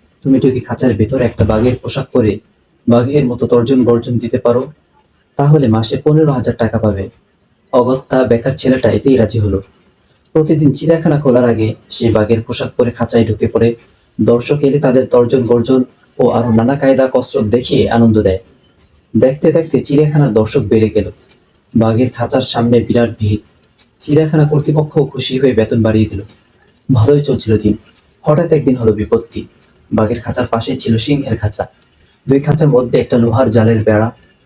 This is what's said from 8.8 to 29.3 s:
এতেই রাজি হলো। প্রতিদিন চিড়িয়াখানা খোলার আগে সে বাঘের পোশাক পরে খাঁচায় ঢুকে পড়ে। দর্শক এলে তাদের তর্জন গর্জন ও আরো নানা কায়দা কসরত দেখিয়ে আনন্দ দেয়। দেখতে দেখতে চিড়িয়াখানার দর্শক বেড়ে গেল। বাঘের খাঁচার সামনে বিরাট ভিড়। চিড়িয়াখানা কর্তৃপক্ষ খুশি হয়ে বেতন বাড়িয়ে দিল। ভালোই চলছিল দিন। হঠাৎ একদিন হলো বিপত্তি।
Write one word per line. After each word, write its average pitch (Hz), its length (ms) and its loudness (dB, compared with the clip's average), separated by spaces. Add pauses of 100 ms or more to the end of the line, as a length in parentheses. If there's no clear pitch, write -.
এতেই 127 260 2
রাজি - 220 0
হলো। 98 220 -2 (720)
প্রতিদিন 156 380 2
চিড়িয়াখানা 156 480 0
খোলার 123 300 2
আগে 110 240 -2 (160)
সে 117 220 -2
বাঘের 110 300 0
পোশাক 123 360 -8
পরে 120 140 0
খাঁচায় 113 340 -2
ঢুকে 107 220 -2
পড়ে। 117 280 0 (460)
দর্শক 120 400 0
এলে 143 180 2
তাদের 131 280 0
তর্জন 123 380 2
গর্জন 120 380 2 (340)
ও 120 120 2
আরো 117 240 0
নানা 117 220 2
কায়দা 131 380 2
কসরত 123 300 -2
দেখিয়ে 113 460 0
আনন্দ 113 320 2
দেয়। 95 180 0 (800)
দেখতে 147 340 2
দেখতে 160 300 0
চিড়িয়াখানার 147 520 0
দর্শক 110 280 0
বেড়ে 110 280 2
গেল। 98 220 -4 (640)
বাঘের 113 340 0
খাঁচার - 320 -4
সামনে 120 380 0
বিরাট 113 400 -2
ভিড়। 104 180 -2 (640)
চিড়িয়াখানা 151 480 2
কর্তৃপক্ষ 151 520 0
খুশি 131 400 -4
হয়ে 131 140 2
বেতন 110 300 0
বাড়িয়ে 110 260 2
দিল। 95 120 -10 (720)
ভালোই 143 300 2
চলছিল 117 360 -2
দিন। 104 200 0 (440)
হঠাৎ 165 300 0
একদিন 139 240 0
হলো 117 180 0
বিপত্তি। 107 540 -4 (460)